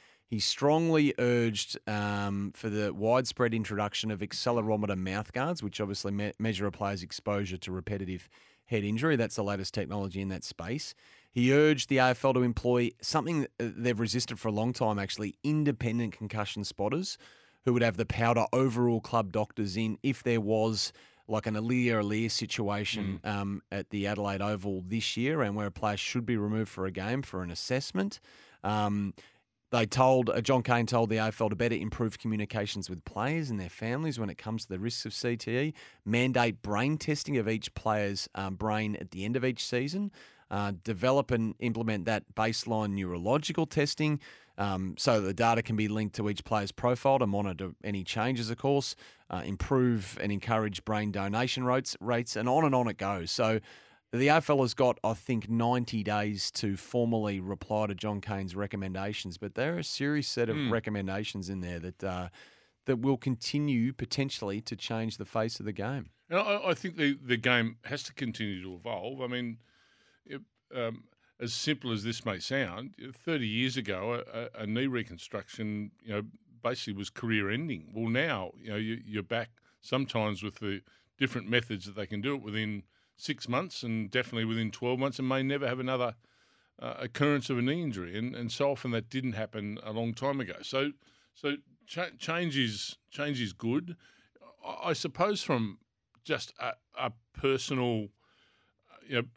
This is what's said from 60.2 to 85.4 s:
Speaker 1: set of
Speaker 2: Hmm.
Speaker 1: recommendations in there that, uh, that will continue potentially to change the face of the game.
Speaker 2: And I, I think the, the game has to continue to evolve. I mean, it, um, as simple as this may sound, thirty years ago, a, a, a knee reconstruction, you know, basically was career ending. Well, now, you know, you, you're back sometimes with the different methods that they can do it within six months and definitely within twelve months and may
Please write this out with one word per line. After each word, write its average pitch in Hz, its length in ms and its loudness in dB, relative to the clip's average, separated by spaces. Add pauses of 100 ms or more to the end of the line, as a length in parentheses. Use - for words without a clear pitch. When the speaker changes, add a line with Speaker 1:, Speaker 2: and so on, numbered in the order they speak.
Speaker 1:
set 120 180 2
of 113 80 0
Speaker 2:
Hmm. 139 160 0
Speaker 1:
recommendations 101 800 -2
in 95 100 -4
there 87 200 -4
that, 87 260 -8
uh, 90 240 -4 (560)
that 131 140 2
will 131 180 2
continue 131 720 0
potentially 113 720 -4
to 113 160 -8
change 113 400 -4
the 104 80 -8
face 113 340 -2
of 101 60 -10
the 104 80 -4
game. 104 380 -6 (180)
Speaker 2:
And 170 100 2
I, 208 300 0
I 175 40 4
think 170 220 -4
the, 143 260 2
the 123 140 2
game 117 480 2
has 143 200 -6
to - 100 -14
continue 107 500 -4
to 92 120 -10
evolve. 110 460 -6
I 123 60 -4
mean, 120 300 -6 (680)
it, - 160 -12 (320)
um, 117 300 -4 (380)
as 120 120 -4
simple 135 380 -2
as 107 140 -2
this 113 200 -4
may 98 140 -2
sound, 127 560 -4 (180)
thirty 143 340 -2
years 120 280 0
ago, 113 480 -2 (100)
a, 113 280 -8
a, - 20 -4
a - 20 -4
knee 113 220 0
reconstruction, 104 1040 -6 (100)
you 110 120 -8
know, 104 80 0 (420)
basically 117 300 -2
was 98 160 -6
career 110 400 0
ending. 117 440 -4
Well, 113 160 -2
now, 120 480 0
you - 120 -14
know, 104 80 -4
you, 110 280 -4
you're 104 160 -2
back 113 280 -4 (320)
sometimes 110 600 0
with 104 160 -8
the 98 220 -4 (360)
different 123 320 0
methods 113 380 0
that 101 80 -14
they 101 120 -6
can 101 140 -4
do 139 140 -2
it 135 60 -8
within 107 420 -6 (360)
six - 300 -6
months 156 320 -2
and 110 300 -4
definitely 120 340 0
within 113 240 0
twelve 123 300 -2
months 135 180 -2
and 131 100 -2
may 131 140 0